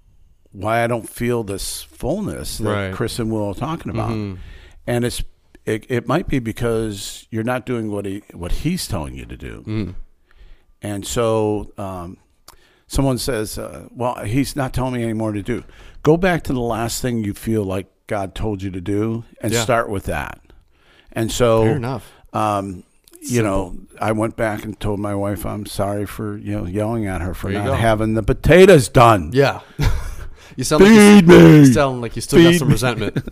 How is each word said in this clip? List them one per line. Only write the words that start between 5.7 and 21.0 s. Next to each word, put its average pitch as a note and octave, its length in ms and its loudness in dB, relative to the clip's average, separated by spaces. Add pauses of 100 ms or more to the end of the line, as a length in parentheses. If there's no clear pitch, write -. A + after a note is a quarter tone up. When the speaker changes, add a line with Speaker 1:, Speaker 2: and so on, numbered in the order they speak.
Speaker 1:
it A#2+ 200 -4
might D#3 180 -2
be D3 140 -2
because A2+ 920 -6
you're A2 140 -6
not B2 200 -6
doing A2+ 280 -6
what G2+ 140 -6
he, G2 160 -10 (100)
what F2 180 -8
he's - 380 -4
telling D2+ 260 -8
you B1 120 -14
to A#1+ 100 -16
do. A#1 280 -16
Speaker 2:
Mm. G#2 300 -6 (880)
Speaker 1:
And G2+ 240 -10
so, A2 720 -2
um, F#2 380 -12 (680)
someone C3+ 320 -2
says, G#2+ 400 -6
uh, A2 360 -14
"Well, A#2+ 300 -6
he's B2 320 -4
not C3 160 -6
telling B2+ 220 -4
me A#2+ 100 -4
anymore A2 280 -4
to G#2 100 -6
do." G#2 220 -8 (380)
Go D#3 140 4
back F3 280 0
to C#3+ 100 -4
the B2 60 -4
last A#2 420 -6
thing A#2 220 -4
you G2+ 100 -6
feel A2 280 -4
like F#2+ 240 -6 (200)
God G2 280 -6
told G#2+ 280 -6
you G2 80 -8
to F#2 100 -10
do G#2+ 440 -4 (180)
and A2 100 -4
Speaker 2:
Yeah. A2+ 100 0
Speaker 1:
start A#2 280 -2
with F#2+ 140 -6
that. - 360 -8 (720)